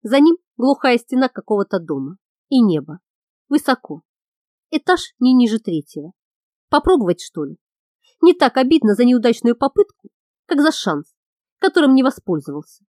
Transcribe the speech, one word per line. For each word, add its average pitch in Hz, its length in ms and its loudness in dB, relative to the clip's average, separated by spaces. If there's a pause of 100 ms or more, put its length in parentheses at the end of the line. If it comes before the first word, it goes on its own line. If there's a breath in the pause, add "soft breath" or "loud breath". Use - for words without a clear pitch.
За 240 180 0
ним 330 160 4 (200)
глухая 247 420 0
стена 254 300 -2
какого-то 196 520 -6
дома. 156 360 -8 (320)
И 262 120 2
небо. 160 400 0 (480)
Высоко. 254 540 -4 (720)
Этаж - 440 -4
не 254 160 2
ниже 226 240 2
третьего. 160 540 -10 (580)
Попробовать, 294 500 0
что - 240 -12
ли? 139 140 -14 (640)
Не 349 100 6
так 302 240 0
обидно 262 380 2
за 240 100 0
неудачную 240 500 2
попытку, - 540 -4 (380)
как 294 160 -2
за 311 100 2
шанс, 156 420 -8 (440)
которым 302 360 2
не 262 80 2
воспользовался. 151 800 -8 (100)